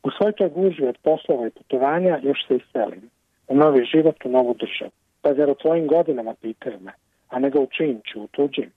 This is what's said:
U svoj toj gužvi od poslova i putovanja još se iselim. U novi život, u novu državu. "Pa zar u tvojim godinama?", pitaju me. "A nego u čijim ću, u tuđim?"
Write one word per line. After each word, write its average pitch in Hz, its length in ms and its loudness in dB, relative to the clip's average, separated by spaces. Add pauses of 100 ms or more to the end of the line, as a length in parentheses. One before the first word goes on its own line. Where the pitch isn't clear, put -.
U 139 80 -4
svoj 208 220 0
toj 196 160 0
gužvi 160 380 0
od 120 160 -4
poslova 151 440 0
i 107 40 -6
putovanja 151 720 0
još 139 260 -2
se 131 80 2
iselim. - 540 -6 (380)
U 135 80 0
novi 143 280 6
život, 156 400 0
u 131 40 -4
novu 123 260 2
državu. - 360 -8 (320)
"Pa 147 120 2
zar 143 160 2
u 139 40 2
tvojim 160 320 0
godinama?", 143 560 0
pitaju 110 380 -10
me. 95 120 -18 (360)
"A 123 100 -8
nego 139 220 2
u 131 60 0
čijim 135 340 -4 (120)
ću, 107 100 -12
u 107 40 -14
tuđim?" 139 500 -4